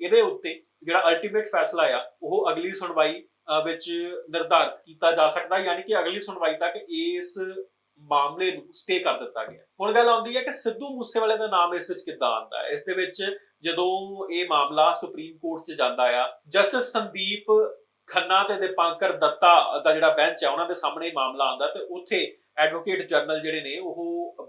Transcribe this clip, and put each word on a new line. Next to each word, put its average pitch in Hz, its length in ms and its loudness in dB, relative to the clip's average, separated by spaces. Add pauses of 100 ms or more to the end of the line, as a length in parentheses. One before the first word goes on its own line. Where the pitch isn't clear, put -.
ਇਹਦੇ 202 200 6
ਉੱਤੇ - 420 -2 (200)
ਜਿਹੜਾ 170 260 4
ਅਲਟੀਮੇਟ 202 380 0
ਫੈਸਲਾ 165 360 0
ਆ, 131 280 0 (100)
ਉਹ 170 300 0
ਅਗਲੀ 170 200 -4
ਸੁਣਵਾਈ, 165 520 0
ਅਹ, 156 400 -4
ਵਿੱਚ 165 280 -6 (380)
ਨਿਰਧਾਰਿਤ 165 560 2
ਕੀਤਾ 165 260 2
ਜਾ 160 160 6
ਸਕਦਾ। 175 300 0
ਯਾਨੀ 185 260 -2
ਕਿ 202 160 0
ਅਗਲੀ 175 200 -2
ਸੁਣਵਾਈ 175 340 -2
ਤੱਕ 170 200 -2 (160)
ਇਸ 175 500 -4 (600)
ਮਾਮਲੇ 147 520 0
ਨੂੰ 151 220 -10
ਸਟੇ 185 260 -2
ਕਰ 143 200 -2
ਦਿੱਤਾ 113 260 -8
ਗਿਆ। - 180 -18 (180)
ਹੁਣ 208 120 0
ਗੱਲ 233 160 6
ਆਉਂਦੀ 233 280 0
ਹੈ 254 40 -2
ਕਿ 254 100 -4
ਸਿੱਧੂ 269 440 -4
ਮੂਸੇਵਾਲੇ 220 420 0
ਦਾ 214 100 -4
ਨਾਮ 175 260 2
ਇਸ 175 160 -6
ਵਿੱਚ 180 120 -8
ਕਿੱਦਾਂ 135 280 -2
ਆਉਂਦਾ - 340 -4
ਹੈ। - 40 -6
ਇਸ - 180 -6
ਦੇ - 80 -4
ਵਿੱਚ 190 420 -4 (260)
ਜਦੋਂ 185 680 -4
ਇਹ 175 180 -2
ਮਾਮਲਾ 151 440 4
ਸੁਪਰੀਮ 160 440 -10
ਕੋਰਟ 160 280 -8
'ਚ 170 60 -12
ਜਾਂਦਾ 127 320 0
ਆ, 123 440 0
ਜਸਟਿਸ 202 360 2
ਸੰਦੀਪ 208 920 0 (320)
ਖੰਨਾ 185 360 2
ਤੇ 196 240 -2
ਦੀਪਾਂਕਰ 170 440 0
ਦੱਤਾ 165 720 4
ਦਾ 156 100 6
ਜਿਹੜਾ 160 200 4
ਬੈਂਚ 160 320 2
ਆ, 139 60 2
ਉਹਨਾਂ 160 140 -2
ਦੇ 175 80 -4
ਸਾਹਮਣੇ 165 420 -4
ਮਾਮਲਾ 135 300 0
ਆਉਂਦਾ 131 220 -2
ਤੇ 202 120 -6
ਉੱਥੇ 180 560 -6 (220)
ਐਡਵੋਕੇਟ 165 500 0
ਜਨਰਲ 156 340 0
ਜਿਹੜੇ 156 200 -4
ਨੇ, 143 180 -8
ਉਹ 170 560 -8 (140)